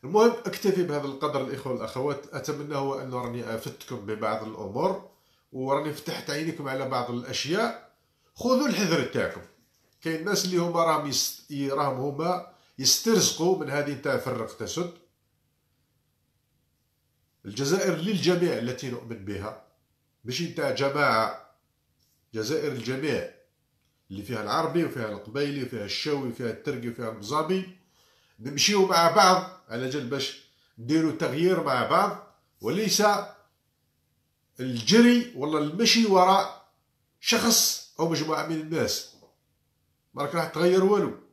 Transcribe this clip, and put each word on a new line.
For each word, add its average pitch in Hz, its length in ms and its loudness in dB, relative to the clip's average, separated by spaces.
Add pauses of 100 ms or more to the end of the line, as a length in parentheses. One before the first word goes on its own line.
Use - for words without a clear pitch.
المهم 208 260 8
اكتفي 180 540 0
بهذا 147 220 -2
القدر 139 360 -2
الإخوة 131 320 -6
والأخوات، 127 600 -4
أتمنى 143 420 -6
هو 135 260 -2
أنه 131 160 -6
راني 120 380 -6
أفدتكم - 400 -10
ببعض 107 480 -4
الأمور 110 680 -4 (400)
وراني 139 420 -2
فتحت - 360 -10
عينيكم 147 400 -6
على 135 200 -4
بعض 123 220 -2
الأشياء. 135 840 -4 (380)
خذوا 254 320 2
الحذر 170 360 2
تاعكم، 98 380 -4 (600)
كاين 160 180 -4
الناس 190 260 -2
اللي 180 120 0
هما 170 260 2
راهم 151 280 0
يست-، - 400 -6
راهم 139 460 -2
هما 147 540 -4 (280)
يسترزقوا 175 800 2
من 143 100 -6
هذه 143 320 -4
تاع 131 160 0
فرق 117 400 -6
تسد. 160 360 -6 (2500)
الجزائر 156 500 0
للجميع 170 640 0
التي 127 320 -6
نؤمن 113 360 -10
بها، 101 420 -8 (560)
ماشي 123 240 -6
تاع 139 240 -2
جماعة، 135 840 0 (800)
جزائر 135 380 -2
الجميع 123 640 -4 (760)
اللي 98 120 -10
فيها 107 200 -6
العربي 151 420 0
وفيها 117 240 -6
القبيلي 135 540 -6
وفيها 113 220 -8
الشاوي 135 440 -4
وفيها 117 200 -6
التركي 120 400 -6
وفيها 117 200 -8
المزابي. 151 680 -4 (640)
نمشيو 147 460 2
مع 170 260 6
بعض 185 580 6
على 127 200 -4
جال 131 180 -4
باش 135 360 -6 (360)
نديرو 151 320 2
تغيير 160 520 2
مع 127 260 0
بعض، 190 480 0 (240)
وليس 185 420 0 (1600)
الجري 208 760 4
ولا 151 240 -2
المشي 208 460 2
وراء 190 680 4 (480)
شخص - 800 2
أو 165 100 2
مجموعة 156 380 -2
من 160 80 -2
الناس، 156 600 -4 (960)
ما 139 100 -6
راك 143 120 -6
راح 165 120 0
تغير 180 360 4
والو. 196 340 2 (160)